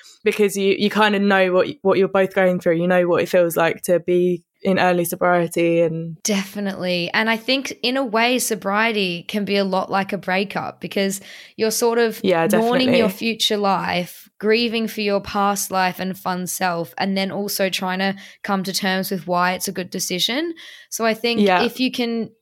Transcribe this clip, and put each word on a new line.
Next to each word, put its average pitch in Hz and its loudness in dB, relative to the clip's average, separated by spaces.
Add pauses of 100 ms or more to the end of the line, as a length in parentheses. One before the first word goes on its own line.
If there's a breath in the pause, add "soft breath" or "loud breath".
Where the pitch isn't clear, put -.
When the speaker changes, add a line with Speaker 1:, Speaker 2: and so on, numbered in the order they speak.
(240 loud breath)
Speaker 1:
because 208 2
you, 196 2
you 202 2
kind 208 4
of 196 0
know 190 4
what, 180 4 (140)
what 190 4
you're 190 4
both 190 0
going 185 2
through. 175 2
You 175 0
know 180 4
what 175 2
it 175 -2
feels 170 2
like 165 0
to 175 2
be 180 0 (180)
in 190 2
early 175 2
sobriety 170 2
and 165 -2
Speaker 2:
Definitely. 190 -2
And 220 2
I 226 0
think 262 -2
in 247 0
a 269 0
way 233 2
sobriety 196 -2
can 208 -4
be 196 0
a 196 2
lot 185 -2
like 190 -2
a 196 -4
breakup 190 -4
because 196 -4 (360 loud breath)
you're 220 0
sort 233 0
of 226 0
Speaker 1:
Yeah, 170 2
Speaker 2:
mourning 240 2
your 226 4
Speaker 1:
definitely. - 0
Speaker 2:
future 220 -2
life, 180 -2
grieving 226 0
for 220 -6
your 202 0
past 202 -2
life 185 0
and 185 -4
fun 180 -6
self, 170 -4
and 190 0
then 190 -2
also 196 -2
trying 185 -4
to 196 0 (300 loud breath)
come 196 0
to 185 -4
terms 190 -2
with 165 -6
why 180 2
it's 185 -6
a 196 -6
good 175 -8
decision. 226 -4 (360 loud breath)
So - -4
I 226 2
think 226 0
Speaker 1:
Yeah. 190 4
Speaker 2:
if 233 -2
you 254 2
can, 233 -4 (120)